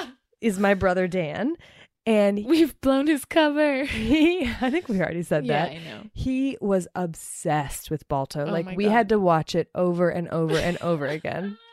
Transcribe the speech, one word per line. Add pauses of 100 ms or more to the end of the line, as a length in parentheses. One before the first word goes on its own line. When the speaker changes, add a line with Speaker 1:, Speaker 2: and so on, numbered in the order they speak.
Speaker 1:
<laughs>
Speaker 2:
is
my
brother
Dan. (500)
And
he
Speaker 1:
We've
blown
his
cover.
Speaker 2:
<laughs>
he, (120)
I
think
we
already
said
Speaker 1:
Yeah,
Speaker 2:
that.
Speaker 1:
I
know. (100)
Speaker 2:
He
was
obsessed
with
Balto.
Speaker 1:
Oh
Speaker 2:
Like,
Speaker 1:
my
Speaker 2:
we
had
Speaker 1:
God.
Speaker 2:
to
watch
it
over
and
over
and
over
again. (160)